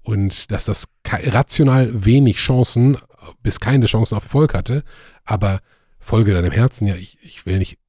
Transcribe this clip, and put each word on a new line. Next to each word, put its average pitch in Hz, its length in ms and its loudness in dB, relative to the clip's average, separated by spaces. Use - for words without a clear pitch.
und 98 500 -4
dass 104 140 -4
das - 240 -2
ke-, 113 280 -4
rational 131 580 2
wenig 127 320 4
Chancen 127 580 2
bis - 180 -2
keine 127 240 2
Chancen 110 320 0
auf 98 80 -6
Erfolg 147 300 0
hatte. 123 280 -4
Aber 98 340 -2
folge 110 340 0
deinem 87 200 0
Herzen, 110 340 0
ja, 98 80 -2
ich, 90 280 -16
ich - 220 -20
will 92 140 -2
nicht - 200 -6